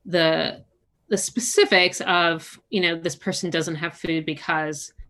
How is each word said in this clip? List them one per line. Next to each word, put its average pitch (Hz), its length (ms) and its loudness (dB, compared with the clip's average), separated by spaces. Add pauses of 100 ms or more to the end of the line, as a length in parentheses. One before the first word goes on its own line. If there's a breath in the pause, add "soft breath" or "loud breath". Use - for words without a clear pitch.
the, 160 600 0 (440)
the 196 100 0
specifics 190 840 2
of, 170 560 0 (120)
you 202 100 0
know, 170 160 2
this 165 200 -4
person 185 340 -4
doesn't 160 260 -2
have 165 200 -6
food 160 280 -2
because, 156 680 -4 (180)